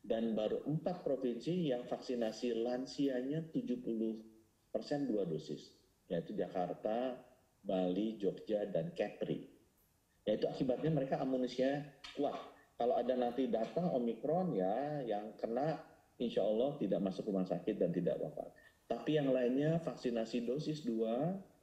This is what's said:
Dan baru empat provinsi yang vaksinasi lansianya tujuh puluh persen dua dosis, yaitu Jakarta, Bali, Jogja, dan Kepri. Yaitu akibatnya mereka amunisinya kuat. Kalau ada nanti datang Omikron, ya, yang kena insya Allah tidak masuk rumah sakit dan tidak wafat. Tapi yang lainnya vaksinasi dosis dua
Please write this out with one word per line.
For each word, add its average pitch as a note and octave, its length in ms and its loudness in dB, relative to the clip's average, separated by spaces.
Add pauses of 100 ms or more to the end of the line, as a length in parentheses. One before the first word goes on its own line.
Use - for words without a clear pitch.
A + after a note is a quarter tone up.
Dan A2+ 320 -2
baru G#2+ 320 0
empat E3 400 -2
provinsi C#3 640 0
yang B2 160 -2
vaksinasi A#2 720 -2
lansianya C3 960 -2
tujuh B2 320 -2
puluh A2 320 -2 (560)
persen C#3+ 320 -2
dua G#2 240 0
dosis, D2+ 480 -8 (320)
yaitu F2 240 -2
Jakarta, G2 880 -2 (400)
Bali, G2 560 0
Jogja, G#2 480 0
dan E2+ 320 -2
Kepri. - 480 -4 (800)
Yaitu - 240 2
akibatnya C3 400 0
mereka C#3+ 320 0
amunisinya C3 640 0 (320)
kuat. C#3+ 220 0 (380)
Kalau A#2+ 200 4
ada A#2+ 160 2
nanti B2 360 2
datang A2+ 440 2
Omikron, C3+ 640 2
ya, C3 480 0
yang G#2+ 320 -2
kena B2+ 440 0 (360)
insya A#2 240 2
Allah A#2 400 4
tidak F#2+ 220 2
masuk F#2+ 260 -2
rumah F#2+ 160 4
sakit F2+ 320 0
dan E2+ 160 4
tidak F2+ 240 2
wafat. - 320 -6 (380)
Tapi D3+ 320 2
yang C3+ 160 2
lainnya C#3+ 480 4
vaksinasi A#2 640 -2
dosis D3+ 400 -2
dua A#2 480 0 (280)